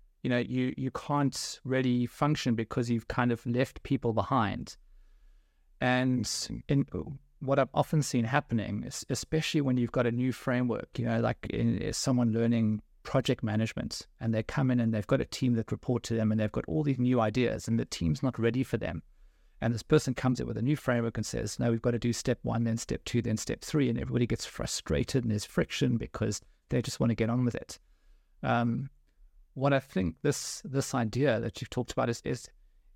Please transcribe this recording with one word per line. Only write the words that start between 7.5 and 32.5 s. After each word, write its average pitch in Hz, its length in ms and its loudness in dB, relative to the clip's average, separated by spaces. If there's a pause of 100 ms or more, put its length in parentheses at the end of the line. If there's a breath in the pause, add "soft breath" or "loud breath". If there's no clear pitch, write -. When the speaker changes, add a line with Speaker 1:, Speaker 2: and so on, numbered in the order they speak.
Speaker 1:
I've 135 160 2
often 147 280 2
seen 120 220 0
happening 117 600 -2
is, - 260 -10
especially 156 500 -2
when 131 160 2
you've 120 160 0
got 123 140 2
a 117 60 2
new 123 200 0
framework, 123 640 -2
you 120 80 -2
know, 117 160 0
like 113 300 -2
in, 113 280 2
is - 180 -4
someone 123 360 2
learning 113 480 2 (220)
project - 400 0
management - 640 -2 (140)
and 113 140 0
they 110 100 0
come 131 260 0
in 123 80 2
and 113 160 2
they've 107 120 -2
got 135 140 4
a - 40 0
team 123 300 0
that 113 180 -2
report 123 320 -2
to 117 100 -4
them 107 160 2
and 110 100 2
they've 107 120 0
got 120 160 -4
all 156 160 0
these 139 140 2
new 123 220 4
ideas 110 460 0
and 113 120 2
the 120 80 0
team's - 360 0
not 131 160 0
ready 117 240 2
for - 140 0
them. - 260 -6 (580)
And 117 140 0
this 110 80 -4
person 143 320 4
comes 127 240 2
in 123 80 -2
with 110 120 -4
a 107 40 -2
new 143 140 2
framework 117 400 0
and 110 100 -2
says, 110 320 -4
"No, 120 140 2
we've 117 100 0
got 123 80 2
to 117 80 0
do 120 140 0
step 120 300 -2
one, 117 200 0
then 113 140 2
step - 280 -6
two, 120 160 0
then 113 160 0
step - 240 -4
three." 139 280 2
And 117 100 0
everybody 123 260 0
gets - 220 -2
frustrated - 760 -2
and 113 80 0
there's 107 120 -2
friction - 520 0
because - 440 -4 (280)
they 120 140 0
just - 180 -6
want 120 100 4
to 107 60 0
get 113 140 2
on 123 140 2
with 120 100 0
it. - 240 -10 (640)
Um, 120 480 0 (640)
what 135 180 2
I 135 80 4
think - 420 -2
this, - 420 -2
this 139 300 -2
idea 120 460 2
that 113 200 -6
you've 117 100 -10
talked - 220 -4
about 120 160 0
is, 117 160 -4
is - 240 -6 (480)